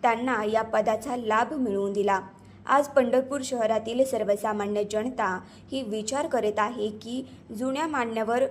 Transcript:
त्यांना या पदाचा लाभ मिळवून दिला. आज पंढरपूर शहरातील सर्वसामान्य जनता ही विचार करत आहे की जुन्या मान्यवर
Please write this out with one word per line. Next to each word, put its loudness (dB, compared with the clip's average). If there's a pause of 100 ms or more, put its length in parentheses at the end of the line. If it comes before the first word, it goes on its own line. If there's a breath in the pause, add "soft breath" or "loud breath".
त्यांना 2 (180)
या 4
पदाचा 0
लाभ 2
मिळवून 0
दिला. 2 (480 loud breath)
आज 4
पंढरपूर 2
शहरातील 2
सर्वसामान्य 0
जनता -2 (340 loud breath)
ही -4
विचार -4
करत 0
आहे 0
की -8 (340 loud breath)
जुन्या -2
मान्यवर 0